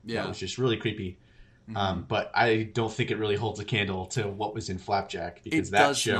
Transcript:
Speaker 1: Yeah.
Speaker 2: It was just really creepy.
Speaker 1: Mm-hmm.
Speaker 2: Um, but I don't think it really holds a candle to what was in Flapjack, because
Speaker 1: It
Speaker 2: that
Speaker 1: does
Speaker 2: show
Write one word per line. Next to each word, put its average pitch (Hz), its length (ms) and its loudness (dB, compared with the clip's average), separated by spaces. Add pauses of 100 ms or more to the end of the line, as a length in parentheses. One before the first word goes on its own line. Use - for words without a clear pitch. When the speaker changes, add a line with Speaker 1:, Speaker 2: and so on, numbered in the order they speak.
Speaker 1:
Yeah. 107 220 -4
Speaker 2:
It - 40 -6
was 95 100 -8
just 95 180 -6
really 120 200 2
creepy. 98 400 -4 (520)
Speaker 1:
Mm-hmm. 107 80 -6
Speaker 2:
Um, 92 320 0
but 104 260 0
I 110 280 4 (100)
don't 113 180 0
think - 180 -2
it 104 80 0
really 104 200 0
holds 107 240 -2
a 104 40 -6
candle 98 420 0
to 107 200 -2
what 101 260 -4
was - 160 -6
in 92 100 -4
Flapjack, 98 680 -4
because 110 240 0
Speaker 1:
It - 20 -4
Speaker 2:
that 101 80 6
Speaker 1:
does 131 180 6
Speaker 2:
show 104 220 2